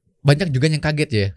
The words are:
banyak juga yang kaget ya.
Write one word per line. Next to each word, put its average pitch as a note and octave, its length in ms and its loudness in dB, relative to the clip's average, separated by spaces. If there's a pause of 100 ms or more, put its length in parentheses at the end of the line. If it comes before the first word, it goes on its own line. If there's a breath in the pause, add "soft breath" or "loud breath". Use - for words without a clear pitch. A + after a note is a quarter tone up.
(220)
banyak D3 280 2
juga C3 180 0
yang D#3 120 -2
kaget D3+ 300 -2
ya. G2+ 280 0